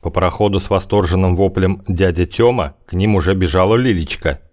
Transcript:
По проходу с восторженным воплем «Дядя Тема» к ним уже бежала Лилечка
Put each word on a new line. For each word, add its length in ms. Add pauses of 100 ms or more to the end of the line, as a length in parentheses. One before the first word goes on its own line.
По 80
проходу 500
с 100
восторженным 640
воплем 520
«Дядя 380
Тема» 500 (100)
к 80
ним 220
уже 200
бежала 400
Лилечка 640 (120)